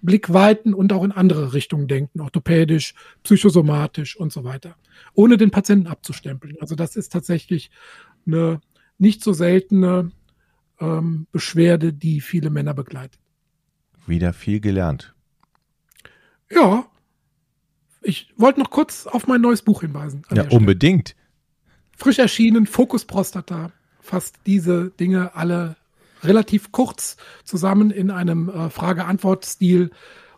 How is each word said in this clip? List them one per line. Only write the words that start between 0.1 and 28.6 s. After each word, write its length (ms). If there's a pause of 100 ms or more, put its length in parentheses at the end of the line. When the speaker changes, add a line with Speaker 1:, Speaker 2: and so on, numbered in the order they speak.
Speaker 1:
weiten 420
und 180
auch 120
in 80
andere 400
Richtungen 340
denken, 340
orthopädisch, 760 (280)
psychosomatisch 960
und 160
so 100
weiter, 320 (380)
ohne 240
den 160
Patienten 340
abzustempeln. 760
Also 140
das 220
ist 160
tatsächlich 580 (560)
eine 340 (380)
nicht 240
so 100
seltene, 800 (680)
ähm, 500
Beschwerde, 640
die 280
viele 300
Männer 240
begleitet. 460 (880)
Speaker 2:
Wieder 240
viel 260
gelernt. 560 (1400)
Speaker 1:
Ja. 360 (1160)
Ich 340
wollte 220
noch 120
kurz 360
auf 220
mein 120
neues 220
Buch 200
hinweisen 460
an 80
Speaker 2:
Ja, 60
Speaker 1:
der 80
Stelle. 80
Speaker 2:
unbedingt. 560 (840)
Speaker 1:
Frisch 220
erschienen, 480
Fokus 400
Prostata, 640 (300)
fasst 440
diese 460
Dinge 440
alle 420 (460)
relativ 500
kurz 440 (280)
zusammen 460
in 200
einem, 400
äh, 180